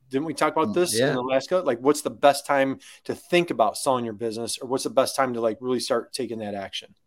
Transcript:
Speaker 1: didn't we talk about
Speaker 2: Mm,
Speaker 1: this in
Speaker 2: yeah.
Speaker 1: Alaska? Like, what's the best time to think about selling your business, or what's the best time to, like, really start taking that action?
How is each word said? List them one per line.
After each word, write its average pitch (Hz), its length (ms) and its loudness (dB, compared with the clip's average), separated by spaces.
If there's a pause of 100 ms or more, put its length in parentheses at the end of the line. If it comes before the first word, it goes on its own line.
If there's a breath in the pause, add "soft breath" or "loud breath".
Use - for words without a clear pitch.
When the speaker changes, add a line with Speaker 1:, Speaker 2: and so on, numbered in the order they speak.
(100)
Speaker 1:
didn't 135 160 -2
we 151 80 -6
talk 156 200 0
about 156 140 2
Speaker 2:
Mm, 104 60 -2
Speaker 1:
this 175 240 2
in 131 100 4
Speaker 2:
yeah. 127 80 0
Speaker 1:
Alaska? 131 420 0
Like, 131 220 0
what's 147 220 2
the 139 80 -2
best 135 360 4
time 135 320 2 (260 loud breath)
to 120 100 -4
think 175 360 2
about 113 260 2
selling 127 280 0
your 110 100 -6
business, 113 440 -6
or 131 100 -10
what's 127 160 -2
the 139 60 -4
best 120 260 2
time 127 180 0
to, 113 60 -4
like, 113 200 0
really 127 200 0
start - 320 -2
taking 113 280 -6
that 104 140 -6
action? - 400 -10 (120)